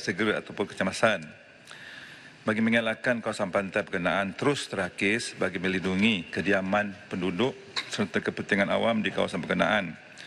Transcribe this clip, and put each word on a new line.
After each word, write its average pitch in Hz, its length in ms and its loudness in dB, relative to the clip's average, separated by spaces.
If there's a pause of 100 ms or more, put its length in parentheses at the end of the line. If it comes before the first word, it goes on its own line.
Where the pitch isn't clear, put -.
segera 95 400 0
ataupun 95 240 -4
kecemasan. 107 560 2 (1200)
Bagi 110 160 2
mengelakkan 113 640 2
kawasan 107 320 -2
pantai 98 320 0
berkenaan 92 480 0
terus 135 320 0
terhakis 101 720 0
bagi 92 240 0
melindungi 92 640 2
kediaman 98 640 2 (160)
penduduk 95 480 0 (320)
serta - 320 -2
kepentingan 98 480 0
awam 104 320 2
di 101 80 0
kawasan 95 320 0
berkenaan. 90 560 0 (320)